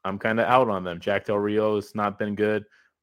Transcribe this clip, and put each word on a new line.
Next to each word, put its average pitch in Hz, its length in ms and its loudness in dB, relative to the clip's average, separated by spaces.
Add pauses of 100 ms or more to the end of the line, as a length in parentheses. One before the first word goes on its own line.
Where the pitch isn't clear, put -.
I'm 98 140 -4
kinda 113 280 0
out 127 220 4
on 95 160 -2
them. 87 160 -6
Jack 98 260 -2
Del 104 120 0
Rio 107 380 0
has 101 180 -6
not 104 240 -2
been 104 160 -2
good. 104 300 0 (380)